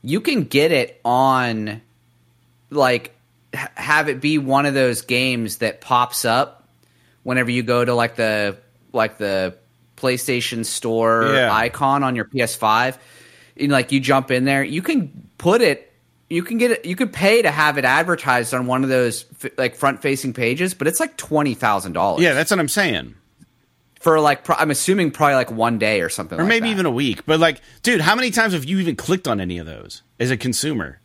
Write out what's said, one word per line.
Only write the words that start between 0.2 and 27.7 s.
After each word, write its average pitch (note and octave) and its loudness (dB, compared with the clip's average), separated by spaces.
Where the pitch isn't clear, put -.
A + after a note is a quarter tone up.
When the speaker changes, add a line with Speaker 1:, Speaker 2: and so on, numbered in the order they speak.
Speaker 1:
can B3+ 0
get C#3+ 2
it B2 0
on, A#2+ 0
like, B2+ 0
h-, C3+ -8
have D3+ 2
it C3 -4
be D3+ 0
one C#3 2
of C#3 -2
those B2+ 2
games B2 -2
that A2+ -4
pops B2 0
up B2 -2
whenever B2+ 0
you B2 -2
go A#2+ 0
to, B2 0
like, A#2+ 0
the, G#2+ 0
like, A2 -2
the F#2+ -2
PlayStation B2 -2
Store A2+ 0
Speaker 2:
Yeah. A#2+ 2
Speaker 1:
icon C3+ 0
on B2+ -2
your A2 -4
P C3 -6
S A#2 0
five. A#2 0
And, C#3+ 0
like, B2+ 2
you C3+ 2
jump C3+ 0
in B2+ 2
there, C#3 2
you D#3 -6
can C4 -4
put G#3 2
it D#3 0
you E3+ -2
can A3+ -6
get A#3+ 2
it, - -2
you F3+ -6
could A#3+ -2
pay G#3 4
to E3+ 4
have D3 2
it C3 -2
advertised C3+ 2
on B2+ -2
one B2+ 0
of C3 -2
those B2 0
f-, - -10
like, B2+ -2
front-facing C3+ -2
pages, C#3 -4
but C#3 -4
it's, - -2
like, D#4+ -6
twenty D3 -2
thousand G2 -2
dollars. F#2 0
Speaker 2:
Yeah, D#3+ 4
that's D#3 -2
what F#3+ 0
I'm D3+ -2
saying. G2+ -4
Speaker 1:
For, D#3+ 4
like, D3 2
pro-, E3+ 0
I'm D#3 0
assuming F3 0
probably, C#3+ 2
like, B2 0
one A2+ 0
day G#2+ 0
or E2+ -4
something E2+ -8
Speaker 2:
Or E3 0
Speaker 1:
like F#3+ 0
Speaker 2:
maybe A3+ 0
Speaker 1:
that. A3 -2
Speaker 2:
even F#3 0
a C#3 0
week. B2 -2
But, D#3+ 2
like, D#3+ 2